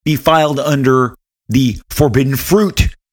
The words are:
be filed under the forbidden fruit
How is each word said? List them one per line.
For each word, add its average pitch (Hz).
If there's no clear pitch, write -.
be 151
filed 151
under 131
the 120
forbidden 135
fruit 196